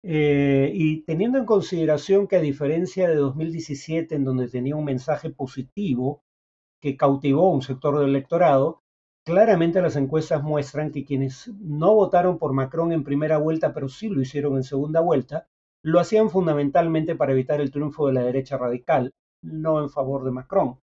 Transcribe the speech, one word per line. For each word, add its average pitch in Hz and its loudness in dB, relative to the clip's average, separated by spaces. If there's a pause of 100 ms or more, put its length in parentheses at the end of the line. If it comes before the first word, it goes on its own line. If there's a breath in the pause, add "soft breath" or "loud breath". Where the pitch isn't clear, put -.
Eh, 143 2
y 156 0
teniendo 220 0
en 247 -2
consideración 190 2
que 190 2
a 175 6
diferencia 160 0
de 160 2
dos 139 0
mil 160 -6
diecisiete, 160 -6
en 139 0
donde 127 -2
tenía 127 -4
un 151 -4
mensaje 139 -4
positivo 135 -6 (600)
que 135 -4
cautivó 143 2
a 170 2
un 131 -2
sector 139 -2
del 143 2
electorado, 143 2 (480)
claramente 170 4
las 135 0
encuestas 147 -2
muestran 151 -4
que 139 -8
quienes 135 -4
no 185 0
votaron 180 4
por 139 -2
Macron 156 -2
en 160 -2
primera 151 0
vuelta, 156 0
pero 139 -6
sí 214 -10
lo 151 -2
hicieron 143 -2
en 135 0
segunda 147 -2
vuelta, 151 -2 (360)
lo 165 4
hacían 214 2
fundamentalmente 160 0
para 139 0
evitar 135 0
el 139 -2
triunfo 147 -4
de 135 2
la 127 0
derecha 131 -4
radical, 123 -2 (340)
no 156 -2
en 143 -6
favor 135 -4
de 131 -4
Macron. 127 -2